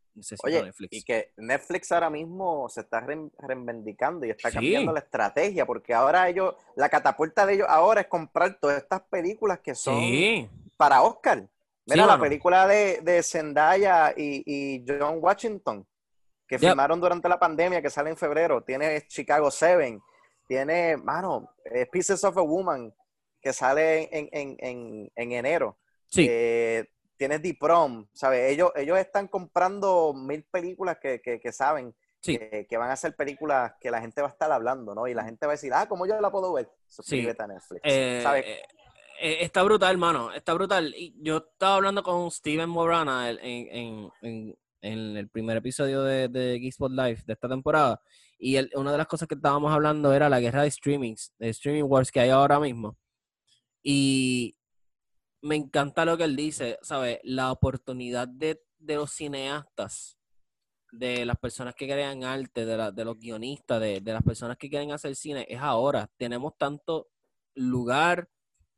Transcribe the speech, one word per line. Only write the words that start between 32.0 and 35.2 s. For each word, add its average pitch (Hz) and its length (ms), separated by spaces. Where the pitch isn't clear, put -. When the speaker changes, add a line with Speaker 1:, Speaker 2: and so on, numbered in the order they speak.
Speaker 1:
Sí. 147 180
Speaker 2:
que, 107 300
que 117 100
van 120 140
a - 60
ser 156 180
películas 139 640
que 123 120
la 117 100
gente 117 200
va 143 60
a - 40
estar 156 200
hablando, 120 420
¿no? 117 140
Y 123 60
la 110 100